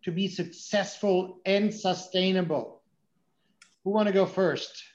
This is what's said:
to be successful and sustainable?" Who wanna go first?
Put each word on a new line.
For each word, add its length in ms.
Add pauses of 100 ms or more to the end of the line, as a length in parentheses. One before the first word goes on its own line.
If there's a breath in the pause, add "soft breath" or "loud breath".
to 80
be 160
successful 1200
and 260
sustainable?" 1080 (1000)
Who 60
wanna 200
go 160
first? 560 (120)